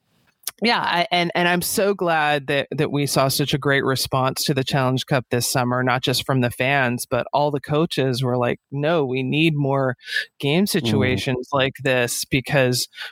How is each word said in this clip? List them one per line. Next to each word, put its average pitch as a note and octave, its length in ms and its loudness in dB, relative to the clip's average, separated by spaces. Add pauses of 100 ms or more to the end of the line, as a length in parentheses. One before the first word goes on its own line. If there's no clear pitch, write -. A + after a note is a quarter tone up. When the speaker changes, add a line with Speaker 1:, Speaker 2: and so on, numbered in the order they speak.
(640)
Speaker 1:
yeah, A3 160 0
I, E3+ 320 0
and, F3 240 0
and F3 140 2
I'm F3 120 2
so G3+ 320 0
glad D3+ 540 0
that, C#3 240 0
that D3 180 -2
we C#3+ 180 0
saw C3+ 200 4
such C3+ 260 0
a D3 40 0
great C#3 260 2
response C3 640 0
to D#3 80 0
the C3 100 0
Challenge C3 420 0
Cup C3+ 240 0
this A#2+ 220 -2
summer, B2 320 0
not B2+ 180 2
just - 240 -2
from C3+ 140 2
the A#2+ 100 2
fans, B2+ 560 0
but - 280 -2
all D3 180 2
the C#3 80 -2
coaches C3+ 640 -2
were B2 140 0
like, A#2+ 240 -2 (100)
"No, D3 340 0
we B2+ 160 -4
need D3 320 2
more C3+ 440 0 (420)
game D3+ 240 2
Speaker 2:
Mm. G3+ 60 0
Speaker 1:
situations B2+ 840 0
like C3+ 220 0 (100)
this," B2+ 400 0
because B2+ 640 0 (240)